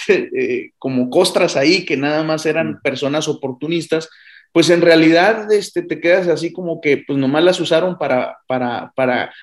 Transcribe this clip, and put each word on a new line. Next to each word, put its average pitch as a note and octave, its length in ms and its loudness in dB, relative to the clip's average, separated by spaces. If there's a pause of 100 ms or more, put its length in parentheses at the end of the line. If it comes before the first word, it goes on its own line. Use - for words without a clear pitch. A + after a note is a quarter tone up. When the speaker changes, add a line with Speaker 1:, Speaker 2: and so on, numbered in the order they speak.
Speaker 1:
<laughs> - 40 -6
eh, B2+ 680 -2
como B2+ 320 -2
costras F3+ 460 0
ahí, D#3+ 280 2
que D3+ 120 -4
nada D3 260 -2
más D#3 240 -4
eran D#3 280 -2
Speaker 2:
Mm. - 80 -16
Speaker 1:
personas C#3+ 460 -4
oportunistas, D3+ 800 -4 (440)
pues E3 180 4
en F3 100 6
realidad, F3 720 4
este, G3 300 -2
te - 180 -8
quedas F3+ 260 2
así D#3+ 260 -2
como E3 280 -8
que, C#3+ 260 0
pues, C#3 120 -2
nomás C#3 260 2
las F3 160 2
usaron E3+ 380 0
para, C3+ 400 -2 (100)
para, B2 480 -6
para B2 360 -2 (100)